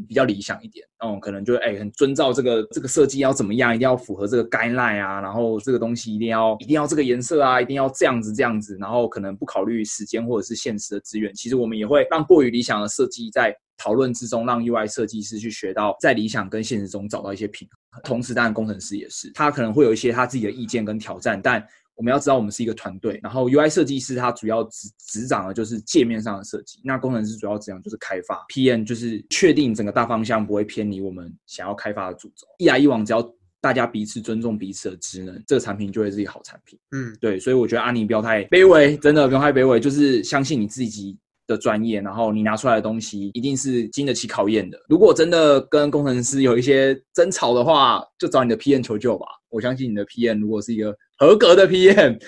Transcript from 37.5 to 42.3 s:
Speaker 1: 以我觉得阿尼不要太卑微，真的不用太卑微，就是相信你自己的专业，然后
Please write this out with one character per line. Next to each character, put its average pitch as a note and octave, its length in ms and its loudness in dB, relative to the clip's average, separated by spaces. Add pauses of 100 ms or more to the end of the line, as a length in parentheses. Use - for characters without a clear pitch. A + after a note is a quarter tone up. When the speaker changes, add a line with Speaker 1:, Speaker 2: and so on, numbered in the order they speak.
Speaker 1:
以 C3 60 4
我 A#2+ 100 4
觉 A#2 100 -2
得 A#2 40 0
阿 A#2 100 -2
尼 A#2 140 0
不 G#2+ 80 -2
要 G#2+ 80 2
太 A2 280 0
卑 F#3 200 8
微， D3+ 300 8
真 D3 160 6
的 D3 120 6
不 B2+ 60 2
用 C3+ 80 4
太 D3 100 4
卑 C3 160 4
微， A#2+ 140 4
就 C#3 100 2
是 C#3 320 4
相 C3+ 220 -2
信 C#3 160 0
你 G#2 60 0
自 B2 200 -8
己 G2+ 300 -10 (300)
的 A2+ 100 0
专 G#2+ 260 0
业， G#2+ 200 -2
然 G2 100 -8
后 A2 180 -2